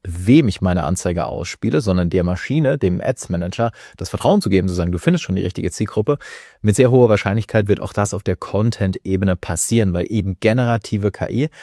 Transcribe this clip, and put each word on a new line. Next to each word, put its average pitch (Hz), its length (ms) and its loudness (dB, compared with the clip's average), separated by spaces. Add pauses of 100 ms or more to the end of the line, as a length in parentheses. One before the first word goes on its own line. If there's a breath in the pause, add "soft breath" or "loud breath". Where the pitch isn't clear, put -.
wem 98 440 4
ich - 140 -4
meine 90 220 2
Anzeige 87 420 -2
ausspiele, - 560 -4
sondern 90 300 0
der 90 120 2
Maschine, 135 540 0
dem 92 240 0
Ads - 280 -4
Manager, 90 420 -2 (260 loud breath)
das - 120 -10
Vertrauen 180 320 2
zu - 80 -2
geben, 95 180 4
zu 90 80 -2
sagen, 87 160 0
du 87 80 -2
findest 175 240 0
schon 92 120 -4
die 95 60 -2
richtige 90 300 -4
Zielgruppe. 110 480 -2 (420 loud breath)
Mit 107 140 4
sehr 123 160 6
hoher 123 180 8
Wahrscheinlichkeit 107 580 0
wird 101 120 2
auch - 140 -8
das 101 200 -2
auf 98 80 -6
der 92 140 -2
Content-Ebene 98 1000 -2
passieren, 95 580 0
weil 87 180 -2
eben 98 280 -2
generative 113 680 0
K - 200 -6
I 139 200 -2 (140 loud breath)